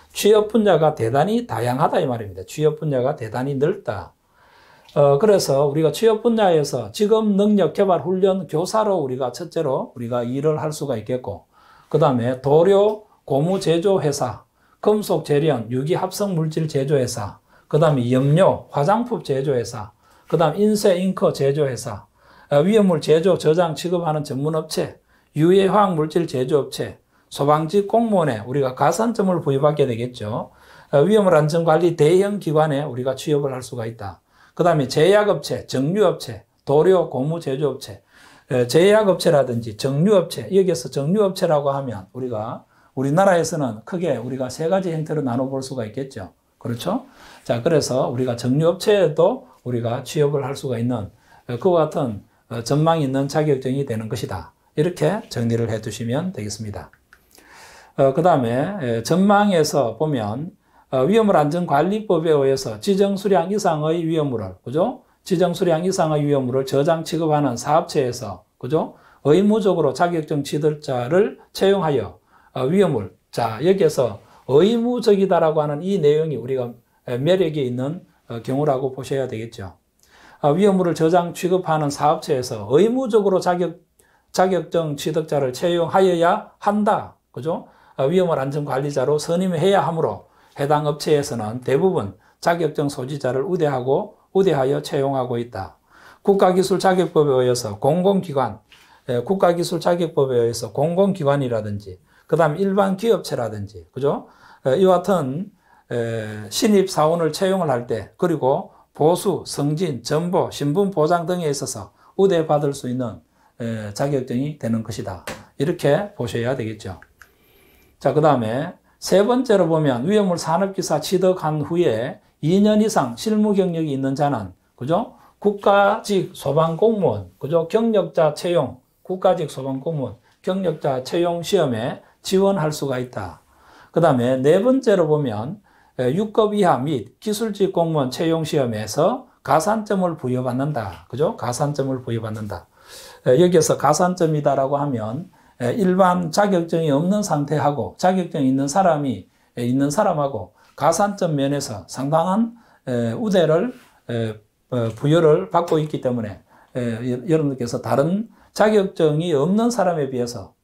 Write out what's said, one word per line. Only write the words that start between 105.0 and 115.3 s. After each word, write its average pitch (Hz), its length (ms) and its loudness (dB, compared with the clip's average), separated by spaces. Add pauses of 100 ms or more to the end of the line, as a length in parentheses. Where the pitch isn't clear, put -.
같은, 175 500 -2 (400)
에, 110 580 -6
신입 202 400 2
사원을 160 420 0
채용을 190 380 0
할 120 160 -2
때, 107 300 -6
그리고 165 560 0 (220)
보수, 170 520 2
승진, 151 560 -4
전보, 190 480 -2
신분 180 400 -2
보장 170 340 0
등에 175 240 -2
있어서 131 440 -6 (240)
우대받을 156 580 2
수 131 160 -8
있는, 123 300 -6 (380)
에, 110 360 -8
자격증이 139 640 -4
되는 113 240 -2
것이다. 101 420 -10 (320)